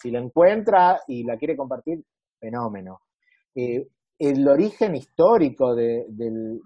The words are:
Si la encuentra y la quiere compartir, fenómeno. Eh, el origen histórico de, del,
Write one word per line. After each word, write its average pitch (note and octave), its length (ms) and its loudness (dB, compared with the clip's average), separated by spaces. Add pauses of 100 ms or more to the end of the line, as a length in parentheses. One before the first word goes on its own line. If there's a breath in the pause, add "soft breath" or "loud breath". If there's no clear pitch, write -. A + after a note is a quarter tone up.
Si B2 80 -10
la A#2 80 -4
encuentra F#3 920 4
y A#2+ 160 -8
la A#2 140 -6
quiere D3 180 -4
compartir, C3+ 480 -8 (360)
fenómeno. G#2 600 -10 (520)
Eh, B2 340 -6 (300)
el C#3 300 0
origen F#3 480 2
histórico C#3 800 2
de, A#2 340 -2
del, A2+ 560 -8